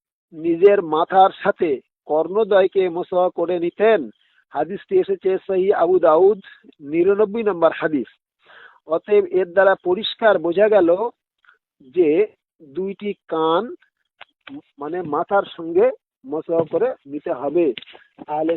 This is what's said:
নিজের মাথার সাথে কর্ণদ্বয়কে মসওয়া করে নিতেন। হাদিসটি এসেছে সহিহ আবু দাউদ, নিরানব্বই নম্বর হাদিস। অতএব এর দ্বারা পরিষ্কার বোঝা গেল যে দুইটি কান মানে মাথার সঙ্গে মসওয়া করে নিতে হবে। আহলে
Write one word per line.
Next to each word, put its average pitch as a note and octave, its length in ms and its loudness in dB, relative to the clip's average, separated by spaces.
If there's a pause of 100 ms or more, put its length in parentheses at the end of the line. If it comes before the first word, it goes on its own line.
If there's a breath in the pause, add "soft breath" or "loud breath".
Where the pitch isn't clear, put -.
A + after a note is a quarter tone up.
(320)
নিজের E3+ 500 2
মাথার F3 480 2 (120)
সাথে D#3+ 380 -2 (260)
কর্ণদ্বয়কে F#3 840 0
মসওয়া F3+ 420 -2
করে F3 280 -4
নিতেন। F3 520 0 (400)
হাদিসটি F3+ 480 -4
এসেছে F#3+ 480 -2
সহিহ F#3+ 280 0
আবু F3 240 2
দাউদ, F3+ 420 4 (400)
নিরানব্বই G3 600 0
নম্বর E3+ 300 2
হাদিস। D#3 340 -4 (800 soft breath)
অতএব G3 380 0
এর F#3 280 -2
দ্বারা F#3+ 220 4 (100)
পরিষ্কার G3 540 0
বোঝা E3+ 300 2
গেল F3+ 280 4 (840 soft breath)
যে D#3+ 460 0 (360)
দুইটি F#3+ 500 -10
কান E3+ 600 -2 (1040)
মানে D#3 240 -8
মাথার E3+ 400 -2 (140)
সঙ্গে F3 340 0 (360)
মসওয়া D#3+ 440 -4
করে A3+ 240 -4 (120)
নিতে D3 260 -10
হবে। D3 420 -2 (520 loud breath)
আহলে D#3+ 300 -4